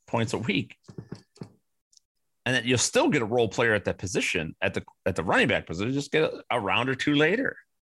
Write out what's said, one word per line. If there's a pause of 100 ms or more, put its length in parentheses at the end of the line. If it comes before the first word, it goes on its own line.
points
a
week. (1700)
And
that
you'll
still
get
a
role
player
at
that
position,
at
the, (200)
at
the
running
back
position,
just
get
a,
a
round
or
two
later. (260)